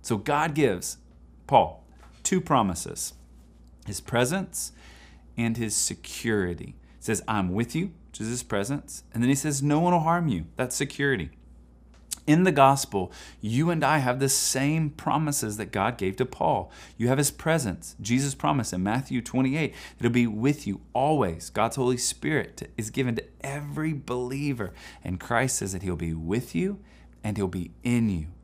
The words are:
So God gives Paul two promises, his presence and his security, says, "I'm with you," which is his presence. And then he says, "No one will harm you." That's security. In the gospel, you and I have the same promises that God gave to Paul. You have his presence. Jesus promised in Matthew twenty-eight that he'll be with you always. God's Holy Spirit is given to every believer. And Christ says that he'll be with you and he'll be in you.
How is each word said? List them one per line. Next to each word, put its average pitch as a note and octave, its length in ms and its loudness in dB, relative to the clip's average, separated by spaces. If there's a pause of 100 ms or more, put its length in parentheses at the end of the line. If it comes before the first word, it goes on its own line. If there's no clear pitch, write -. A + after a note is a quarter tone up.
So A2 160 -2
God D3 360 0
gives A#2+ 440 2 (500)
Paul G2+ 380 4 (380)
two F#3 180 2
promises, - 720 0 (720)
his G2+ 160 -8
presence - 720 0 (640)
and A#2 180 0
his A2+ 180 -2
security, - 1000 -2 (320)
says, A2 200 -2
"I'm G2 240 0
with A#2 240 -2
you," F3 160 -2 (180)
which - 120 -12
is A2 80 -4
his A#2+ 140 -4
presence. A2 600 -4 (100)
And A#2 100 0
then B2 60 4
he C#3+ 60 6
says, C#3 280 -2
"No D3 160 4
one F3 140 4
will E3 80 4
harm E3 260 2
you." F2 180 0 (100)
That's B2+ 200 -2
security. C#3 560 -2 (920)
In D#3+ 180 6
the F#3 80 6
gospel, C3+ 580 4 (300)
you B2 300 2
and D#3+ 160 0
I D3+ 140 4
have B2+ 200 0
the C3+ 80 2
same D3 640 0
promises D3 680 -2
that G#2+ 160 -8
God G#2+ 260 0
gave F#2+ 200 -2
to C3 80 2
Paul. B2 440 -2 (280)
You A#2 100 0
have C3+ 100 4
his C#3+ 140 2
presence. C#3+ 720 -2
Jesus C3 340 0
promised C#3+ 380 0
in F#2 100 -2
Matthew B2 380 -2
twenty-eight C3+ 520 0 (240)
that - 60 -6
he'll A#2 80 4
be A#2+ 160 4
with A#2 400 0
you G2 140 -6 (120)
always. A#2+ 560 0
God's A2 280 0
Holy B2+ 180 2
Spirit - 800 -4
is A2 140 -6
given B2 260 -2
to - 80 -8 (160)
every D3 540 -4
believer. B2+ 800 -4 (320)
And F2+ 160 -4
Christ A#2+ 380 2
says G2 120 -4
that F#2 120 -8
he'll F2+ 120 -2
be E2 180 -2
with E2 400 -2
you F#3+ 260 -2 (440)
and G#2 140 -2
he'll G2 100 0
be F2 240 -6 (100)
in A#2+ 280 2
you. D#2+ 180 -2 (160)